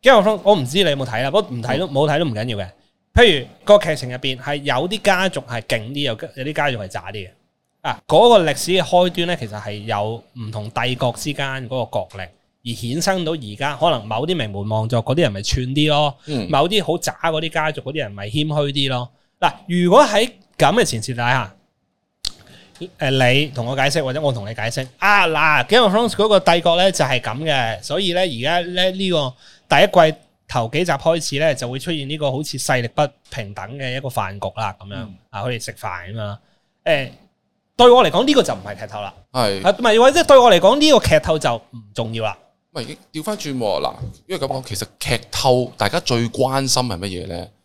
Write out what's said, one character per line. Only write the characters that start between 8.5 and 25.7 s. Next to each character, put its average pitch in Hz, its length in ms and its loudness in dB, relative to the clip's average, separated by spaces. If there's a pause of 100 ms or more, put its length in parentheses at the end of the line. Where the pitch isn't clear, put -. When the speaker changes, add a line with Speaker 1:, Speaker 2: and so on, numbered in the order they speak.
Speaker 1:
史 - 140 -4
嘅 185 100 2
開 180 280 2
端 170 180 -4
呢， 175 100 -2
其 117 100 -10
實 101 140 -10
係 104 180 -10
有 107 440 -4 (100)
唔 110 180 -10
同 107 180 -10
帝 123 260 -4
國 120 220 -2
之 147 160 -8
間 135 360 -6
嗰 127 160 -4
個 110 140 -6
角 92 80 -8 (100)
力， 95 40 -10
而 - 540 -16
衍 120 260 -6
生 190 240 -2
到 156 80 -4
而 110 240 -10
家， 139 180 -4
可 170 140 0
能 117 160 -2
某 113 200 -4
啲 180 100 -4
名 117 160 -4
門 101 180 -6
望 110 180 -2
族 120 100 -2
嗰 143 180 -2
啲 170 60 0
人 127 100 0
咪 98 100 -8
串 127 240 -4
啲 147 240 0
咯， 147 260 0 (120)
Speaker 2:
嗯。 120 220 -6
Speaker 1:
某 151 180 2
啲 196 160 0
好 170 140 -2
渣 - 160 -4 (100)
嗰 160 180 -2
啲 160 80 -6
家 156 220 -2
族 147 100 -10
嗰 131 100 -10
啲 156 60 -8
人 113 140 -6
咪 101 160 -10
謙 151 200 -2
虛 147 240 -2
啲 139 180 -2
咯。 123 200 -4 (300)
嗱， 175 140 0 (140)
如 175 240 2
果 254 120 8
喺 220 260 2 (280)
噉 147 160 4
嘅 226 120 4
前 113 160 -4
設 - 60 -8
底 127 80 -6
下， 120 380 0 (1500)
誒， 131 340 2
你 147 140 2
同 127 180 -8
我 135 100 -6
解 135 140 2
釋， 151 140 0
或 131 100 -4
者 156 80 -4
我 143 100 2
同 110 180 -8
你 117 40 -10
解 110 160 -4
釋。 131 180 -6 (120)
啊， 196 280 4
嗱， 151 400 2
Game 240 160 6